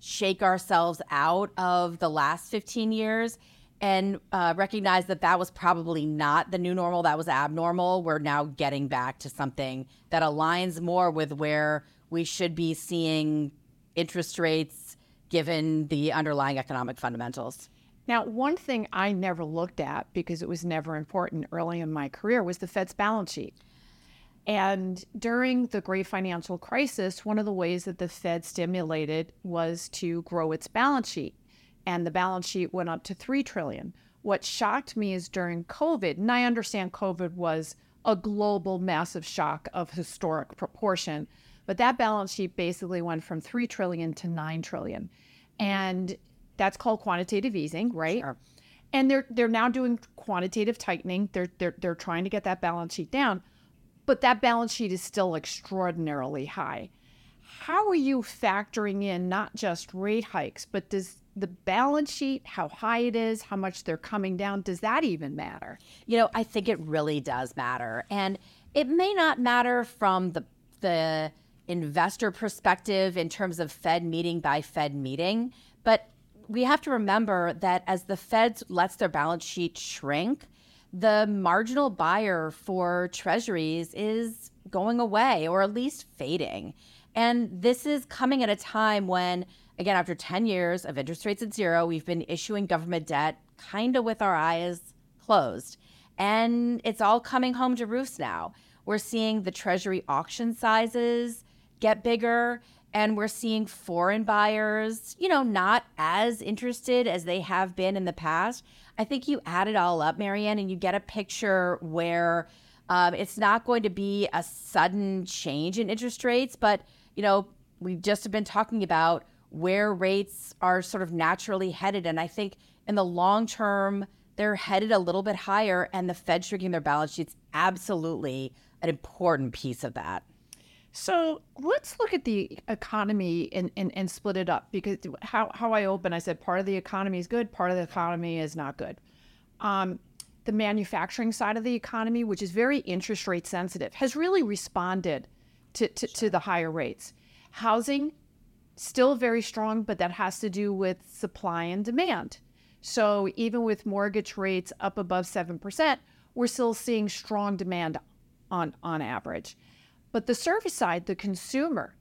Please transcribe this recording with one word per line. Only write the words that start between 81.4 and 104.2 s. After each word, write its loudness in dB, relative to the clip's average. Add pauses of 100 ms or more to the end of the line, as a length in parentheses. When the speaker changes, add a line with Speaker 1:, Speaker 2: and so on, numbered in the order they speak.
Speaker 1:
buyer 2
for 0
treasuries -2
is -4 (200)
going 0
away 4
or 4
at 2
least -4 (100)
fading. -4 (400)
And 2
this 4
is 0
coming 0
at 2
a 2
time 2
when, 0 (340)
again, 2
after 0
ten -2
years 0
of -6
interest -4
rates -2
at -6
zero, 2
we've -2
been -2
issuing -4
government -2
debt 0 (160)
kind -2
of 2
with -2
our 2
eyes 0 (300)
closed. 2 (380)
And 2
it's 0
all 6
coming 0
home 2
to -2
roost -4
now. -4 (320)
We're 0
seeing 0
the -4
treasury 0
auction -2
sizes 0 (360)
get 2
bigger, 2 (320)
and 4
we're 0
seeing -2
foreign 0